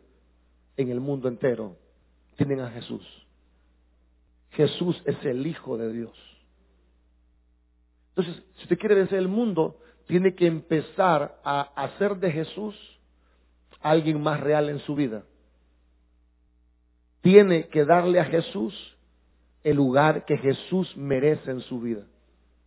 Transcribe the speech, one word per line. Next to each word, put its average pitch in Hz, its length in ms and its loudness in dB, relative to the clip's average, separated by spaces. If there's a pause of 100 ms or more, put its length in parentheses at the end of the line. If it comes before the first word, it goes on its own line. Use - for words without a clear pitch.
(760)
en 127 140 -4
el 123 100 -4
mundo 135 280 -4
entero. 113 480 -4 (600)
Tienen 139 240 -2
a 120 100 -10
Jesús. 110 320 -14 (1500)
Jesús 160 540 -2
es - 200 -6
el 135 220 -4
Hijo 131 300 -8
de 113 160 -6
Dios. 117 240 -12 (2000)
Entonces, 175 280 -4 (120)
si - 60 -20
usted 175 160 -2
quiere 208 160 2
vencer 196 240 0
el 185 100 -2
mundo, 196 520 -2 (260)
tiene 185 280 2
que 175 120 2
empezar 160 1000 0
a 143 180 -2 (120)
hacer 196 420 -4
de 180 140 -2
Jesús 185 460 -8 (1040)
alguien 151 420 2
más 151 180 0
real 147 300 2
en 147 100 -6
su 151 140 -6
vida. 117 300 -4 (2000)
Tiene 185 460 8
que 151 160 2
darle 175 360 4
a 156 40 2
Jesús 170 500 -4 (880)
el 151 120 2
lugar 143 500 2
que 151 100 0
Jesús 151 600 -2
merece 139 540 0
en 127 120 -8
su 123 180 -10
vida. 113 240 -6 (640)